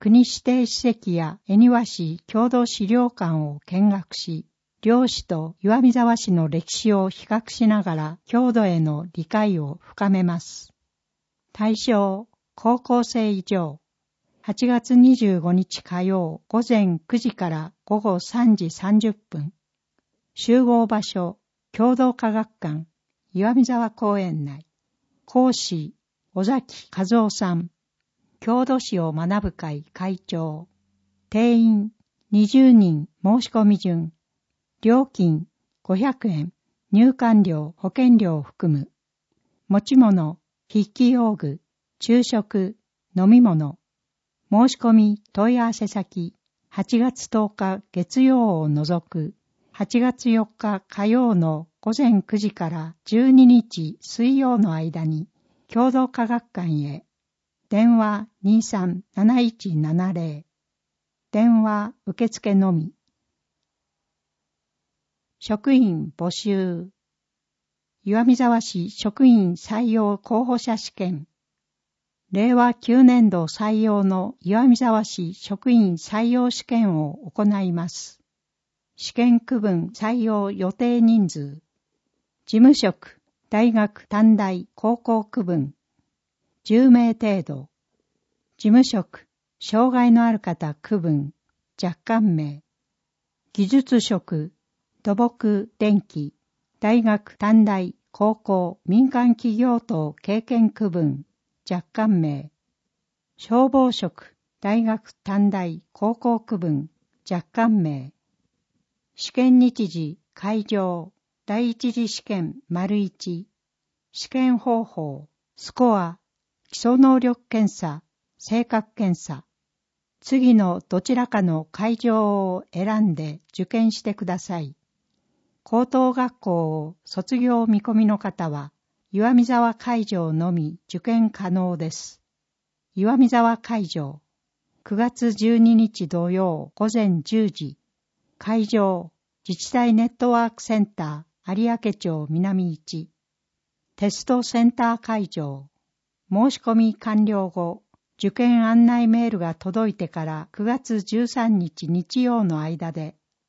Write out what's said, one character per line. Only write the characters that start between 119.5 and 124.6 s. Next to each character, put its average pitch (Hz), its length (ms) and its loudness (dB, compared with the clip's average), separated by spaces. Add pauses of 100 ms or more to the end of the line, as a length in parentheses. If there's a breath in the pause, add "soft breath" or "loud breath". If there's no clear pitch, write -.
次 254 340 2
の 185 320 0
ど 185 140 -2
ち 254 140 -4
ら 247 120 -2
か 208 140 -2
の 160 280 -2
会 220 280 -4
場 208 560 -2
を 185 180 -8
選 214 380 -2
ん 165 40 0
で 151 360 -10
受 185 160 -8
験 226 260 0
し - 120 -8
て 208 100 -4
く 208 120 -12
だ 180 140 -6
さ 175 220 -8